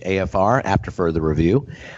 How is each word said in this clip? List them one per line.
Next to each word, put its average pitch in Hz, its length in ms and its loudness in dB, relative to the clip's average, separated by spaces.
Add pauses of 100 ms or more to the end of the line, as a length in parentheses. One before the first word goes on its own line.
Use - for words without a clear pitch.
A 95 140 0
F 95 160 -2
R, 104 300 2
after 95 260 -2
further 82 320 0
review. 82 440 2 (320)